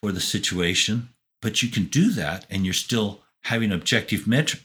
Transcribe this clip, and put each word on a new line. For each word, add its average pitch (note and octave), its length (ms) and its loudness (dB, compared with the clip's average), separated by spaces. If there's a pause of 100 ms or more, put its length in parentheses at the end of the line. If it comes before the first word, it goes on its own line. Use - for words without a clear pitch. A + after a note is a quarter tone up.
for G#2 120 -2
the F#2 80 -4
situation, F#2 880 0 (340)
but - 180 -2
you A#3 80 0
can G#2 180 0
do F#3+ 260 4
that F#2 360 -4
and F#2+ 160 0
you're F#2 80 0
still G#2 500 -2 (200)
having A2+ 300 0
objective G#2+ 560 0
met-, C#3 360 2